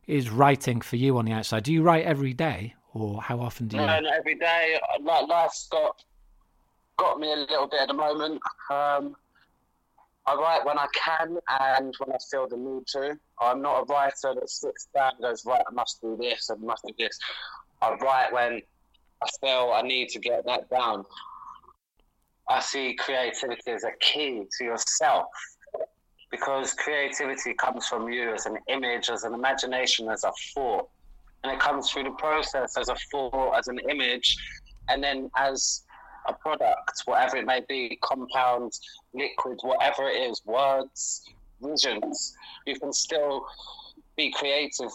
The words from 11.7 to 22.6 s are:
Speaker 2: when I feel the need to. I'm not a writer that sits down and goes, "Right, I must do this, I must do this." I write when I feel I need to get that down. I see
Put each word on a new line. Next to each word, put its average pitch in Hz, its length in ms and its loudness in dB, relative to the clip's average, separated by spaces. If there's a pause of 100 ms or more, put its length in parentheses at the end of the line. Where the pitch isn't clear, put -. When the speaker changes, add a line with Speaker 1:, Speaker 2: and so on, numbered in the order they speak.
Speaker 2:
when 131 180 -4
I - 20 0 (120)
feel 131 180 -2
the 120 100 -6
need 131 300 -6
to. 143 300 -4 (220)
I'm 127 220 2
not 135 200 2
a - 40 0
writer 139 500 2
that 127 140 -4
sits - 440 -6
down 135 200 4
and 123 80 -10
goes, 117 240 -2
"Right, 120 220 4
I 117 60 -10
must 120 280 -4
do 113 180 -4
this, 120 320 -2
I 107 120 -4
must 117 220 -4
do 110 120 -14
this." 113 200 -2 (640)
I 156 140 4
write 127 360 4
when 120 300 0 (600)
I - 40 -4 (120)
feel 127 340 4
I 110 80 6
need 127 280 0
to 113 100 -8
get 98 260 -2
that - 240 -2
down. 113 360 2 (1400)
I 127 100 6
see 131 340 -2